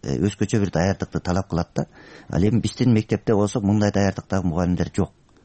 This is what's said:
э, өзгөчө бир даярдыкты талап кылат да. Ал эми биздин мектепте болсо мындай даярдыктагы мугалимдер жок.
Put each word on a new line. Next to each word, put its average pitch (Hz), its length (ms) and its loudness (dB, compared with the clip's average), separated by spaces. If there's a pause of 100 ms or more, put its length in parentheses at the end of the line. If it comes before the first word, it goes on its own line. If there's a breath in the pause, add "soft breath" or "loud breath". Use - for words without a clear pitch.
э, 65 140 -4
өзгөчө 101 420 0
бир 98 120 0
даярдыкты 90 500 -2
талап 90 280 -2
кылат 85 240 -2
да. - 120 -4 (420 loud breath)
Ал - 160 0
эми 110 160 2
биздин 120 340 0
мектепте 107 400 0
болсо 104 280 0
мындай 104 300 2
даярдыктагы 95 540 0
мугалимдер 87 480 0
жок. 92 180 -2 (340)